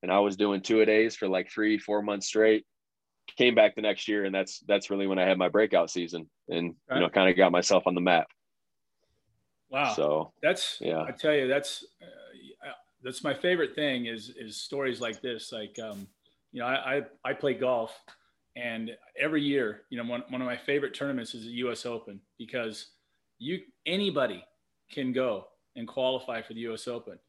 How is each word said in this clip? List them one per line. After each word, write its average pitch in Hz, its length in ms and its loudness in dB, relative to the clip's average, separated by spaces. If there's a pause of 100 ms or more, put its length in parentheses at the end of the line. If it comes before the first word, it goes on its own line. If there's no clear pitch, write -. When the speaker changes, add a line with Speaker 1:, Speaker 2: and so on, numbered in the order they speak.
Speaker 1:
And 90 80 0
I 98 80 6
was 101 160 2
doing 101 260 2
two-a-days 110 540 4
for, 98 140 -2
like, 92 200 0
three, 107 280 2
four 104 240 -2
months 104 260 -4
straight. 110 380 6 (720)
Came 123 180 6
back 107 200 8
the 110 60 -8
next 104 260 -2
year, 104 180 0
and 98 100 -2
that's, 95 260 -2
that's 101 280 0
really 98 180 0
when 95 120 2
I 90 60 4
had 92 120 4
my 92 100 2
breakout 92 440 4
season 85 380 -6 (200)
and, 85 260 -4 (140)
Speaker 2:
Right. 131 60 -2
Speaker 1:
you 92 60 2
know, 85 80 2
kinda 95 240 4
got 90 180 6
myself 90 340 2
on 90 100 2
the 87 60 0
map. 87 260 4 (1400)
Speaker 2:
Wow. 131 240 0
Speaker 1:
So, 76 480 0
Speaker 2:
That's, - 400 -2
Speaker 1:
yeah. 82 220 -2
Speaker 2:
I 156 80 -6
tell 151 240 0
you, 135 120 2
that's, 139 380 -2 (160)
uh, - 680 -20 (320)
that's 127 200 -10
my 143 100 0
favorite 170 400 0
thing 131 340 -2
is, 113 220 -10
is 113 280 -16
stories 135 440 -4
like 113 200 -6
this. 117 300 -8
Like, 107 280 -12
um, 101 280 -12 (440)
you 123 80 -12
know, 120 80 -4
I, 135 300 0
I, 143 80 -4 (180)
I 135 100 -4
play 143 200 0
golf 123 440 -2 (580)
and 117 360 -8 (260)
every 151 240 0
year, 135 480 -2
you 127 80 -10
know, 117 120 -8
one, 120 200 -6
one 131 120 -6
of 127 40 -4
my 123 120 -6
favorite 139 360 -2
tournaments 131 400 -6
is 113 120 -12
the 117 60 -12
U 120 200 -4
S 110 140 -8
Open, 110 340 -10 (180)
because 113 500 -8 (520)
you, 160 200 -6 (260)
anybody 147 580 -2 (480)
can 131 220 -4
go 117 340 -2 (280)
and 117 120 -10
qualify 127 540 -4
for 110 120 -14
the 113 80 -10
U 117 120 -8
S - 140 -12
Open. 117 300 -12 (120)